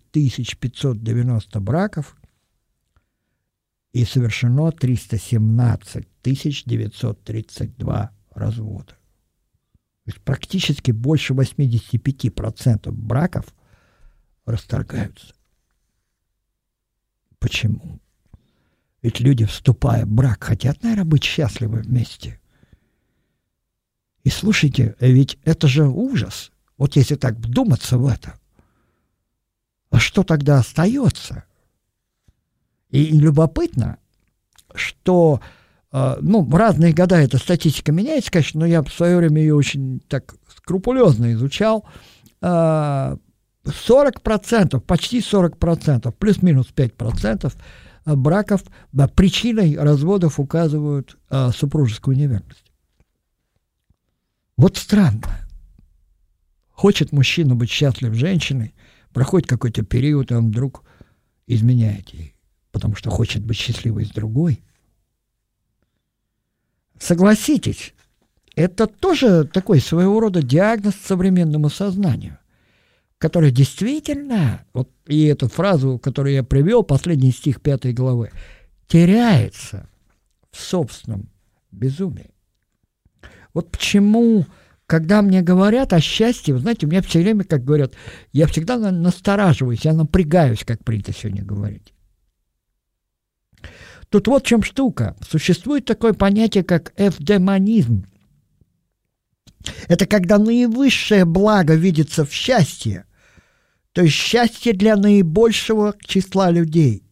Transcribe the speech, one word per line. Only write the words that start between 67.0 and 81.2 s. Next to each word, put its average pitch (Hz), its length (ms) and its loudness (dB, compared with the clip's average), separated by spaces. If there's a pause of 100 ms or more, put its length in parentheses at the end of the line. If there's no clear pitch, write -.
это 185 320 0
тоже 247 560 2
такой 160 380 2
своего 190 380 0
рода 196 220 0
диагноз 196 540 0
современному 175 720 0
сознанию, 180 680 -4 (800)
которое 160 320 2
действительно, 220 1120 -2 (100)
вот 127 180 -6 (160)
и 151 180 2
эту 143 240 0
фразу, 139 480 0
которую 139 380 -2
я 135 80 0
привел, 165 400 2
последний 135 480 2
стих - 300 -4
пятой 131 320 -2
главы, 123 380 -2 (560)
теряется 170 1000 2 (640)
в - 100 -20
собственном 117 680 -6 (420)